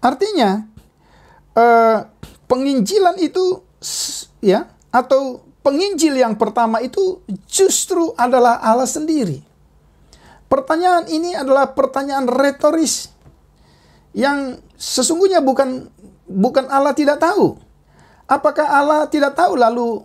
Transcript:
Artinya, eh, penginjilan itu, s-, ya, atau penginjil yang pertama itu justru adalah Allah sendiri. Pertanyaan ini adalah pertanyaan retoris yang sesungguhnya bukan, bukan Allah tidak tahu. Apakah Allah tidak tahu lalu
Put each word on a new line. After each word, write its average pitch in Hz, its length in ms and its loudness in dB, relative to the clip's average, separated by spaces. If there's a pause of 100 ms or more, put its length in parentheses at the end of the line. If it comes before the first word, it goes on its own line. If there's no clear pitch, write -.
Artinya, 254 640 -2 (880)
eh, 226 420 4 (500)
penginjilan 277 720 0
itu, 370 460 -2 (140)
s-, - 520 -10 (120)
ya, 214 240 2 (240)
atau 254 520 0 (160)
penginjil 311 560 0
yang 226 240 2
pertama 226 400 0
itu 370 400 -4 (280)
justru 339 680 0
adalah 240 480 2
Allah 240 240 2
sendiri. 285 560 -4 (1040)
Pertanyaan 330 640 0
ini 339 240 -4
adalah 269 400 0
pertanyaan 269 500 -2
retoris 277 840 -2 (1040)
yang 269 420 -4 (220)
sesungguhnya 339 640 0
bukan, 262 440 -2 (380)
bukan 254 460 0
Allah 277 240 0
tidak 294 260 0
tahu. 320 380 0 (680)
Apakah 294 420 0
Allah 294 340 2 (100)
tidak 285 260 0
tahu 339 220 2
lalu 233 460 0